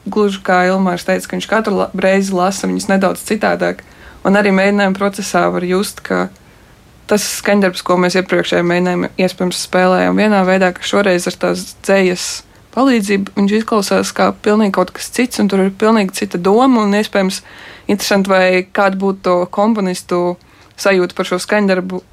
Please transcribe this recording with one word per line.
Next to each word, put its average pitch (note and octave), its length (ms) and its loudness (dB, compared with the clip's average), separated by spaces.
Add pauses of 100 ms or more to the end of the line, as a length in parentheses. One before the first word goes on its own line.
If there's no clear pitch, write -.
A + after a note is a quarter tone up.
gluži G3+ 400 -2
kā F3+ 240 2
Ilmārs F#3 360 0
teica, F#3 240 -2
ka - 80 -8
viņš F#3 160 -6
katru G#3+ 240 0
la-, F#3 180 -2
reizi G3 380 0
lasa F#3 400 -2
viņus F#3 180 -4
nedaudz F#3+ 380 0
citādāk. F3+ 560 -2 (360)
Un G3 200 2
arī G3 160 2
mēģinājuma G3 400 2
procesā G3 540 -2
var F3 180 -2
just, F#3 400 -2
ka - 220 -2 (800)
tas G#3 200 2
skaņdarbs, G3 540 0
ko F3+ 160 0
mēs F3+ 220 2
iepriekšējā F3 420 0
mēģinājumā F3+ 540 0
iespējams F#3 500 -2
spēlējām F3+ 540 2
vienā G#3 260 2
veidā, F#3 240 2
ka - 160 -12
šoreiz F#3+ 400 0
ar F3+ 160 -8
tās F3+ 300 -4 (100)
dzejas F#3+ 600 0 (240)
palīdzību G#3 640 0
viņš G3+ 220 2
izklausās G3 580 0
kā F#3+ 180 2
pilnīgi G#3 440 0
kaut F#3 180 0
kas - 160 -12
cits, B3+ 320 -2
un G3+ 80 2
tur G3 140 0
ir G3 100 0
pilnīgi G#3+ 400 0
cita G3 240 -6
doma, A3 480 4
un G3+ 80 2
iespējams G3+ 460 -2 (500)
interesanti, G3 400 0
vai F#3 320 4
kāda F#3+ 380 0
būtu G3 260 -2
to F3+ 60 2 (180)
komponistu G3 720 0 (580)
sajūta F#3 400 2
par F#3 80 -2
šo F3+ 160 -4
skaņdarbu F#3+ 560 0 (140)